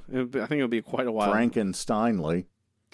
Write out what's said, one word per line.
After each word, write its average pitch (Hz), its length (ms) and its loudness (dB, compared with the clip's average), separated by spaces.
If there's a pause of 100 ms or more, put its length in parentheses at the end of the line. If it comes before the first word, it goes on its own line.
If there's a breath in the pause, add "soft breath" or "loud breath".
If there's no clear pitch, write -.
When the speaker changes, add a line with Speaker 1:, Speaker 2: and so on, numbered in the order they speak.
(120)
Speaker 1:
it'll 127 160 -2
be, 123 140 -4
I 110 60 -4
think 151 120 0
it'll 131 100 0
be 113 140 0
quite 123 240 -4
a 117 60 -2
while. 104 180 2
Speaker 2:
Frankensteinly. 107 1160 0 (480)